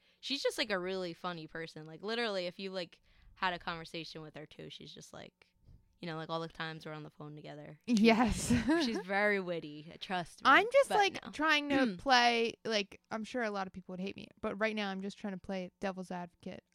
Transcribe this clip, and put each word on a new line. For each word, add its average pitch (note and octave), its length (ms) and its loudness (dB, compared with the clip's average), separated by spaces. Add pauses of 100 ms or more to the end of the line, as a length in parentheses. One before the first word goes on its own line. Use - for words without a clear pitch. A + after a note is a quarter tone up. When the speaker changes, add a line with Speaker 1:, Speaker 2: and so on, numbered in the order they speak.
(200)
Speaker 1:
she's C#4 220 -4
just, B4 160 0
like, B3 120 0
a G3 80 2
really F3+ 360 -4
funny E3+ 320 -8
person. D#3 400 -12
Like, D#3+ 160 -16
literally, G#3 440 -2
if F3+ 120 -8
you, F#3+ 120 -6
like, F#3 280 -6 (360)
had F#3 180 0
a E3+ 60 -4
conversation E3 640 -8
with D#3 140 -16
her, D3+ 100 -12
too, D#3 240 -16
she's D3+ 220 -18
just, - 200 -20
like, - 200 -16 (680)
you F3 80 -8
know, D#3+ 80 -6
like, D#3+ 120 -8
all E3 120 -2
the E3 80 -6
times D#3+ 360 -8
we're D#3+ 80 -10
on D3+ 120 -10
the D3+ 60 -14
phone D3+ 260 -14
together. D3 420 -16 (100)
She's A3+ 120 8
Speaker 2:
Yes. A3+ 520 6 (140)
<laughs> D#4+ 180 4
Speaker 1:
she's A#3 220 0
very G3+ 320 4
witty. D#3+ 640 -6
Trust - 420 -6
me. B3+ 80 6
Speaker 2:
I'm E4+ 220 10
just, C5+ 160 8
Speaker 1:
But G4+ 100 4
Speaker 2:
like, G4 260 2
Speaker 1:
no. - 60 -10
Speaker 2:
trying D4 380 2
to C4+ 260 4
Speaker 1:
<clears throat> F3 40 -10
Speaker 2:
play, A#3+ 560 4 (100)
like, G#3 360 -2 (120)
I'm A3 100 -6
sure A#3+ 220 -6
a G#3 80 -4
lot F#3+ 160 -6
of - 40 -16
people F#3 200 -14
would F3+ 80 -8
hate G3 160 -6
me, - 100 -14 (140)
but G#3 200 -4
right A3 140 0
now G#3 160 -2
I'm F#3+ 100 -6
just G3 160 -8
trying G3+ 180 -8
to F#3 40 -10
play F#3 320 -6 (100)
devil's F#3 300 -4
advocate. F3+ 540 -10 (100)